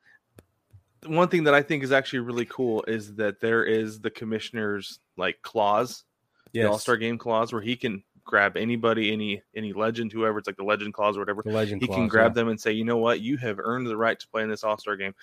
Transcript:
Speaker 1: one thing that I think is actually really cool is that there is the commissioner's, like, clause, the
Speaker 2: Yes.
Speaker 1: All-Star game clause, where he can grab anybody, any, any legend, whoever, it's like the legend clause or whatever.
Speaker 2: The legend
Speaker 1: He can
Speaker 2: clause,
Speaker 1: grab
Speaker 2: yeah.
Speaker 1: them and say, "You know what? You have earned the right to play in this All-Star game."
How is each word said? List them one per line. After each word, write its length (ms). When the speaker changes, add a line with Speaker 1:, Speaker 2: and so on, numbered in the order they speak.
Speaker 1:
one 220
thing 160
that 100
I 80
think 220
is 80
actually 280
really 260
cool 400
is 300
that 240
there 240
is 380
the 80
commissioner's, 880
like, 260
clause, 600
the 100
Speaker 2:
Yes. 100
Speaker 1:
All-Star 260
game 220
clause, 340
where 80
he 140
can 280
grab 340
anybody, 560
any, 300
any 160
legend, 400
whoever, 280
it's 80
like 100
the 60
legend 320
clause 200
or 40
whatever. 260
Speaker 2:
The 60
legend 300
Speaker 1:
He 60
can 80
Speaker 2:
clause, 140
Speaker 1:
grab 220
Speaker 2:
yeah. 100
Speaker 1:
them 60
and 120
say, 120
"You 140
know 120
what? 240
You 160
have 220
earned 260
the 100
right 240
to 100
play 120
in 80
this 140
All-Star 320
game." 280